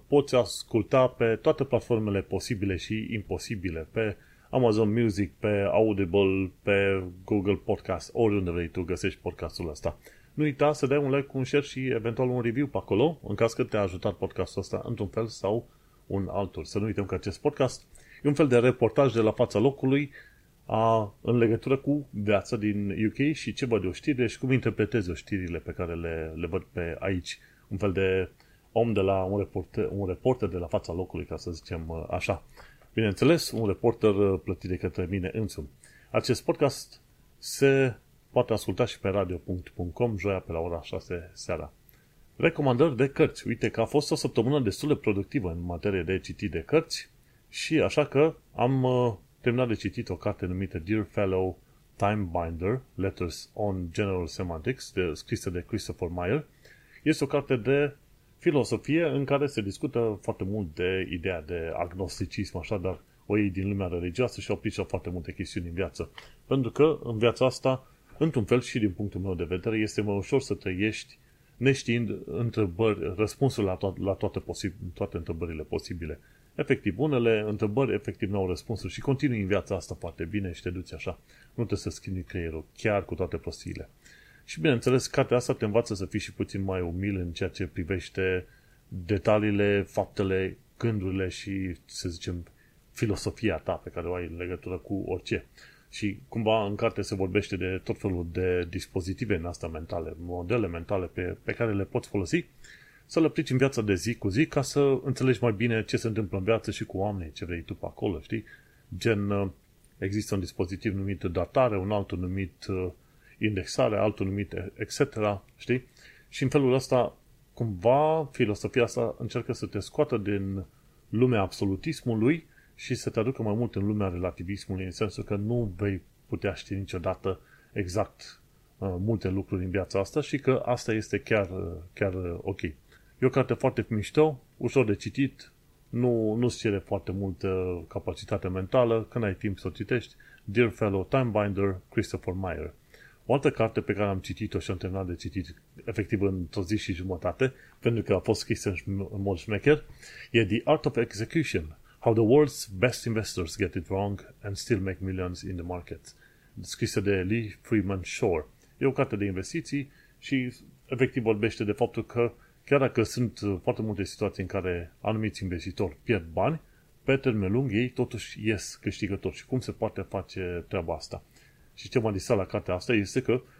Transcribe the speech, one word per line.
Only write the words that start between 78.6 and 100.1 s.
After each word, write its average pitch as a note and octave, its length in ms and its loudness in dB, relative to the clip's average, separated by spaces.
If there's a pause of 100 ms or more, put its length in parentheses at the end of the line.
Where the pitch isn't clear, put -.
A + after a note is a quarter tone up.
și - 80 -10
continui C3 400 0
în G2 60 0
viața F#2+ 280 0
asta F2+ 240 -6
foarte E2+ 260 -8
bine F#2 280 -4
și - 100 -14
te F#2 80 -4
duci F2+ 220 -8
așa. - 260 -8 (260)
Nu - 200 -6
trebuie G2 140 -2
să - 120 -8
schimbi F#2 320 -8
creierul, E2 420 -6 (120)
chiar G2+ 280 2
cu - 100 -8
toate F2 220 -4
prostiile. - 520 -10 (560)
Și, - 160 -12
bineînțeles, C3 460 4
cartea A#2+ 300 2
asta B2 180 0
te - 100 -4
învață A2 300 2
să F#2+ 120 -4
fii G#2+ 120 -4
și - 140 -8
puțin G2 300 -4
mai F#2+ 180 -2
umil F#2 360 -2
în F2+ 160 -4
ceea F#2 160 -4
ce F2+ 180 -6
privește F#2 800 -2 (420)
detaliile, G2+ 920 2
faptele, F#2+ 720 -2 (220)
gândurile F#2+ 500 -2
și, F#2+ 560 -6
să - 240 -8
zicem, F2 380 -6 (460)
filosofia G#2 640 -2
ta F2+ 160 -4
pe E2 180 -8
care E2+ 180 -6
o F2+ 60 -2
ai F2+ 120 -4
în E2 100 -8
legătură F2+ 420 -6
cu F#2+ 280 -4
orice. F2+ 400 -4 (440)
Și, G2+ 280 -4 (100)
cumva, A2 380 2
în G2+ 80 -2
carte G#2 280 0
se G2 120 -6
vorbește F#2+ 420 -2
de F#2 280 -4
tot - 140 -4
felul F2+ 340 -2
de F2+ 380 0
dispozitive F#2+ 640 -4
în E2 100 -2
astea E2+ 240 -8
mentale, D#2+ 500 -6